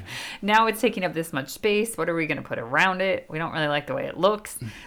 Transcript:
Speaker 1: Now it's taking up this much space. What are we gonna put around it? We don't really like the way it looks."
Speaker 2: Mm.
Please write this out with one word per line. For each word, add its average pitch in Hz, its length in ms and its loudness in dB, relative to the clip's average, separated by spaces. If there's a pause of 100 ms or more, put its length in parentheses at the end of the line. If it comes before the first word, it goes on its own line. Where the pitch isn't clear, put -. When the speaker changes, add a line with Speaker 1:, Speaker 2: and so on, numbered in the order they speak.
(420)
Speaker 1:
Now 220 260 6
it's 220 140 0
taking 208 240 2
up 175 80 0
this 165 180 -4
much 139 180 -2
space. 214 480 0
What 160 120 0
are 170 60 0
we 160 120 0
gonna 143 140 -2
put 117 180 -6
around 170 420 2
it? 190 280 0
We 156 100 -6
don't 165 140 -4
really 156 160 0
like 147 180 0
the 131 80 -4
way 131 100 -2
it - 120 -8
looks." 208 440 2
Speaker 2:
Mm. 113 60 -8 (200)